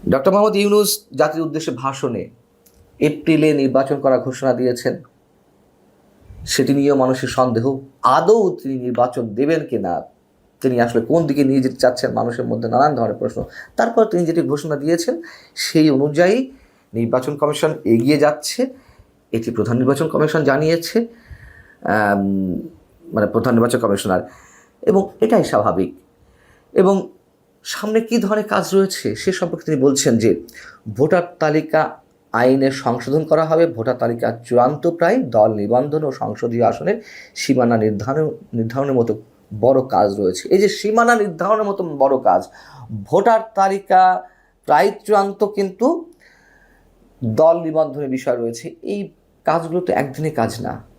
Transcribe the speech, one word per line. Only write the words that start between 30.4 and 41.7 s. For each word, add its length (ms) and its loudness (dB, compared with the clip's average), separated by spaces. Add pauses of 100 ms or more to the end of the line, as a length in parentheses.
ভোটার 340 0 (160)
তালিকা 640 0 (320)
আইনে 380 4
সংশোধন 540 -2
করা 200 2
হবে, 220 2
ভোটার 280 -2
তালিকা 500 -2
চূড়ান্ত 460 2
প্রায়, 320 0
দল 320 2
নিবন্ধন 500 0
ও 80 -4
সংসদীয় 520 -4
আসনের 380 -2 (320)
সীমানা 420 2
নির্ধারণ, 540 -2 (220)
নির্ধারণের 420 -2
মতো 280 0 (380)
বড় 280 2
কাজ 320 0
রয়েছে। 280 -2
এই 100 4
যে 100 4
সীমানা 460 2
নির্ধারণের 500 -2
মতো 200 -4